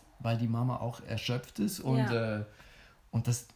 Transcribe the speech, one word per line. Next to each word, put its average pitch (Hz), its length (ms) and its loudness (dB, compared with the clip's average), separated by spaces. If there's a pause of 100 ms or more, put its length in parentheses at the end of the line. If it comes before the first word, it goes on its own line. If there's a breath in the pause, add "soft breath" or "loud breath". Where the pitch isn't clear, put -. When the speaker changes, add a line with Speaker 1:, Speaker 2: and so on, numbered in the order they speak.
(200)
Speaker 1:
weil 117 160 0
die 117 100 0
Mama 120 300 0
auch 120 240 -6
erschöpft - 580 -4
ist - 220 0
und, 131 180 2 (120)
Speaker 2:
Ja. 113 300 2
Speaker 1:
äh, 107 40 -4 (680 soft breath)
und 117 160 2
das, 120 300 0